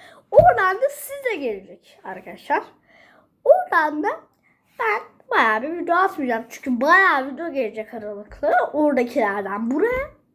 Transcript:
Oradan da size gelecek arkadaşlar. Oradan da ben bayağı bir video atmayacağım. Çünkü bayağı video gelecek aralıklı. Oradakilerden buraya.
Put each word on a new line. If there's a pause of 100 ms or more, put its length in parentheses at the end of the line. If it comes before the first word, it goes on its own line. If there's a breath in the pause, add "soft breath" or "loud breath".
(300 loud breath)
Oradan
da
size
gelecek
arkadaşlar. (840 soft breath)
Oradan
da (680)
ben (300)
bayağı
bir
video
atmayacağım.
Çünkü
bayağı
video
gelecek
aralıklı. (200)
Oradakilerden
buraya. (240)